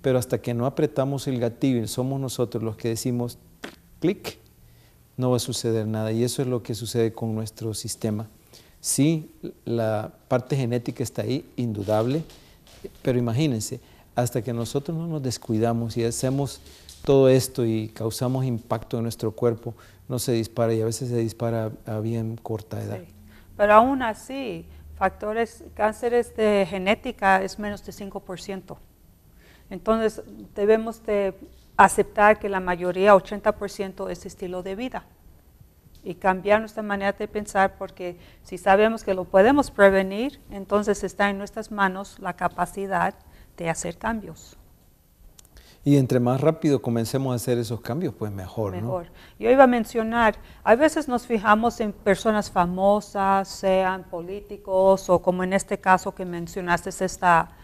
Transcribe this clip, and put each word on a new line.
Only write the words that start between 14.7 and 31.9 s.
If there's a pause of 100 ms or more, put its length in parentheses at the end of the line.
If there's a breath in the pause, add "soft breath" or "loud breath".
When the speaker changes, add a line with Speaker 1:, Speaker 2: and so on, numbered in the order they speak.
Speaker 1:
no
nos
descuidamos
y
hacemos (420 loud breath)
todo
esto
y
causamos
impacto
en
nuestro
cuerpo, (340 soft breath)
no
se
dispara,
y
a
veces
se
dispara (120)
a
bien
corta
edad.
Speaker 2:
Sí, (440 soft breath)
pero
aún
así, (300 soft breath)
factores, (120)
cánceres
de
genética
es
menos
de
cinco
por
ciento. (880 soft breath)
Entonces, (320)
debemos
de (400)
aceptar